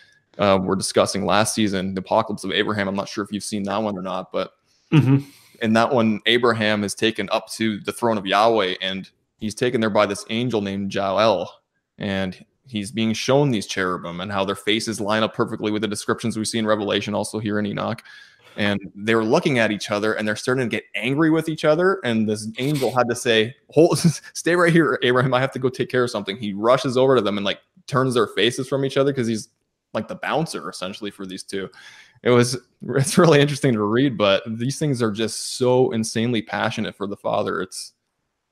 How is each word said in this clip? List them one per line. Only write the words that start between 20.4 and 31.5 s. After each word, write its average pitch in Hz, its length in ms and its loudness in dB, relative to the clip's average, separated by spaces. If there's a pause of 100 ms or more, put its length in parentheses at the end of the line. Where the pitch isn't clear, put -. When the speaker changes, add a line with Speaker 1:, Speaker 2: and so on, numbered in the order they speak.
Speaker 1:
to 104 80 -4
get - 80 -6 (100)
angry 139 360 0
with 160 180 0
each 160 160 -6
other. 175 400 4
And 113 240 2
this 107 200 -4 (100)
angel 131 360 0
had 123 140 2
to - 80 -2
say, 113 400 2 (140)
"Hold, 165 280 6
<laughs> - 360 0
stay 165 220 0
right 170 160 4
here, 147 300 4
Abraham. 127 300 2
I 123 80 2
have 131 120 -2
to 127 60 -8
go 127 120 0
take 123 180 -4
care 127 160 2
of 120 60 -2
something." 101 260 -6
He 101 160 -6
rushes 120 460 2
over 131 180 6
to 113 60 4
them 101 160 0
and, 101 80 -2
like, 95 140 -4 (260)
turns 131 260 0
their 113 140 2
faces - 420 0
from 139 160 -2
each 135 140 -2
other 139 160 2
'cause 123 120 -2
he's, 110 220 -4 (460)
like, 110 120 -4
the 95 100 -10
bouncer 98 520 -4
essentially 98 420 -10
for 98 140 -14
these 92 180 -12
two. 95 280 -8 (520)